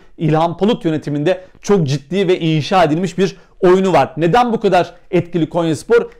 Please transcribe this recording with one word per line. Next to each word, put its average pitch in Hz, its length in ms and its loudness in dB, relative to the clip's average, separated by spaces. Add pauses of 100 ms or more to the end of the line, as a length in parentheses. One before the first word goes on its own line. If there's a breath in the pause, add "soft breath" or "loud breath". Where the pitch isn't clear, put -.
(180 soft breath)
İlhan 156 380 0
Palut 208 280 -2
yönetiminde 156 600 -2 (180 loud breath)
çok 190 240 0
ciddi 170 420 -2
ve 185 120 0
inşa 160 440 0
edilmiş 165 340 -2
bir 185 180 -2 (240 soft breath)
oyunu 185 320 4
var. 156 240 2
Neden 214 360 2
bu 226 80 -4
kadar - 340 0 (160)
etkili 156 380 -2
Konyaspor? 180 720 0